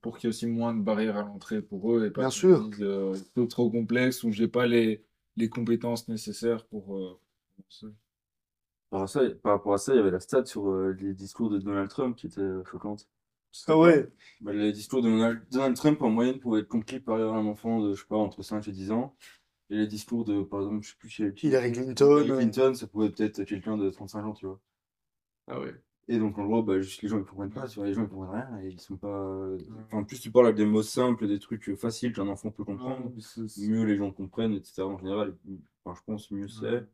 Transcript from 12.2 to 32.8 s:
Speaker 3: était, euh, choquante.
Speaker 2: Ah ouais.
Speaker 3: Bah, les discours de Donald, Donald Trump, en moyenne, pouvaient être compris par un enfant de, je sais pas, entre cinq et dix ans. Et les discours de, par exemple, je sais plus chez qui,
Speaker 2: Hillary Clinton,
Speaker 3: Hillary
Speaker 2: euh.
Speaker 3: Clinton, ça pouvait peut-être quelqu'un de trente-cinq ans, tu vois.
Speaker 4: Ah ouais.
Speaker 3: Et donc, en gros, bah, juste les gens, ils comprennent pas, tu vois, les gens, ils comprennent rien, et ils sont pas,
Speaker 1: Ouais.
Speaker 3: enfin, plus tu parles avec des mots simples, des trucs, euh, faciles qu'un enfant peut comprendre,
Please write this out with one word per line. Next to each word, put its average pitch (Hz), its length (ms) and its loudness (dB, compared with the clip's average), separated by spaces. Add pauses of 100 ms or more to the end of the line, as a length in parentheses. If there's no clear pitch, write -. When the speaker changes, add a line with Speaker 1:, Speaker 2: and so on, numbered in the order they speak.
Speaker 3:
était, 98 120 -10
euh, 95 240 -4
choquante. 104 440 -10 (580)
Speaker 2:
Ah 156 120 4
ouais. 160 300 8 (320)
Speaker 3:
Bah, 104 120 -8
les 104 200 2
discours 120 300 -2
de 113 80 4
Donald, 113 400 4
Donald 131 260 2
Trump, 151 260 4
en 117 80 4
moyenne, 123 280 2
pouvaient 113 220 0
être - 80 -8
compris 120 320 -4
par 110 180 -2
un 110 280 0
enfant 113 360 -2
de, 101 120 0
je 98 60 -8
sais - 80 -20
pas, 107 80 -2
entre 101 260 -2
cinq 104 260 -6
et 101 40 -8
dix 95 200 -8
ans. 127 240 -4 (540)
Et 104 60 -4
les 107 100 2
discours 107 380 -4
de, 101 180 0
par 98 200 -6
exemple, 104 220 -4
je - 60 -16
sais - 80 -20
plus 113 100 -20
chez 104 260 -2
qui, 151 140 -2
Speaker 2:
Hillary 123 240 4
Clinton, 131 520 6
Speaker 3:
Hillary - 60 2
Speaker 2:
euh. 135 60 2 (160)
Speaker 3:
Clinton, 131 220 4
ça 117 120 -10
pouvait 104 240 0
peut-être 104 340 -2
quelqu'un 107 320 -4
de 98 140 0
trente-cinq 104 340 -12
ans, 107 100 -8
tu 95 120 -14
vois. 95 140 -12 (880)
Speaker 4:
Ah 64 120 -8
ouais. 67 140 -10 (340)
Speaker 3:
Et 117 100 0
donc, 104 200 -2
en 101 80 -4
gros, 113 160 2
bah, 95 180 0
juste - 220 -10
les 104 60 -4
gens, 107 100 0
ils 98 60 -4
comprennent 98 280 -10
pas, 131 140 -10
tu 110 120 -14
vois, 101 80 -4
les 98 80 -2
gens, 110 80 0
ils 101 60 -2
comprennent 95 340 -8
rien, 120 200 -12
et 95 60 -8
ils 90 120 -14
sont 95 160 -14
pas, 95 520 -8 (200)
Speaker 1:
Ouais. 110 220 -16
Speaker 3:
enfin, 107 140 -4
plus - 160 -14
tu 110 100 -10
parles 120 160 10
avec 107 100 6
des 104 100 4
mots 107 160 4
simples, 117 440 0
des 101 120 0
trucs, 113 320 -10
euh, 98 60 -4
faciles 120 360 -4
qu'un 101 160 -4
enfant - 220 -8
peut - 140 -12
comprendre, 127 420 -8